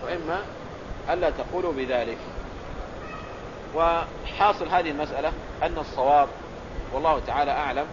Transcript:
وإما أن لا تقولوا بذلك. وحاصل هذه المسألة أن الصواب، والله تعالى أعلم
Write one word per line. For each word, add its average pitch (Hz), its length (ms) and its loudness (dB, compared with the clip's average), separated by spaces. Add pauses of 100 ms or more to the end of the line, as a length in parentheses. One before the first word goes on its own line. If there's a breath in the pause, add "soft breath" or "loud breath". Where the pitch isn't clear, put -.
وإما 170 380 -2 (680)
أن 175 120 2
لا 165 80 6
تقولوا 170 440 -2
بذلك. 123 440 0 (1600)
وحاصل 170 920 2
هذه 170 240 4
المسألة 143 420 0 (300)
أن 160 140 0
الصواب، 139 500 6 (680)
والله 143 340 2
تعالى 139 240 2
أعلم 139 420 0